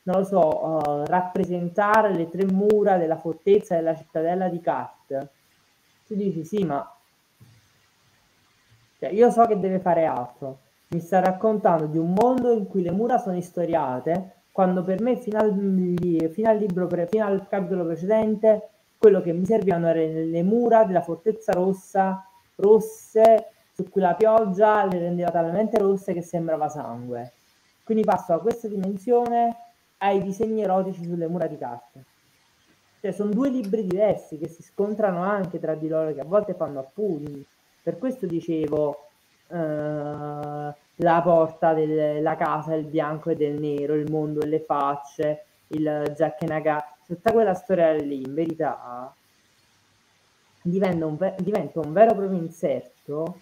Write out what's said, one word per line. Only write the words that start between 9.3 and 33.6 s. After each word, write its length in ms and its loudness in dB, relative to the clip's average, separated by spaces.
che 140 0
deve 200 0
fare 260 4
altro, 540 -6
mi 100 -4
sta 200 2
raccontando 680 2
di 120 -2
un 160 0
mondo 380 2
in 160 0
cui 140 -2
le 100 -2
mura 280 0
sono 180 -4
istoriate, 1000 -2
quando 320 2
per 180 -2
me 160 0
fino 220 -4
al 160 2
li-, 720 0
fino 200 -2
al 80 4
libro 300 -2
pre-, 200 -2
fino 180 0
al 220 -2
capitolo 380 -4
precedente, 840 0
quello 240 8
che 100 -2
mi 140 -2
servivano 420 2
erano 420 0
le 140 0
mura 420 6
della 160 2
fortezza 520 -2
rossa, 720 -2
rosse, 960 4
su 160 -6
cui 120 0
la 140 4
pioggia 680 4
le 140 0
rendeva 300 -2
talmente 480 0
rosse 360 0
che 100 -4
sembrava 440 -4
sangue." 680 -10
Quindi 220 0
passo 280 0
da 60 0
questa 280 -4
dimensione 880 0
ai 220 2
disegni 400 -4
erotici 420 -2
sulle 240 -4
mura 200 -2
di 100 -8
carte. 460 -14
Cioè, 100 -4
sono 200 -2
due 180 0
libri 360 -4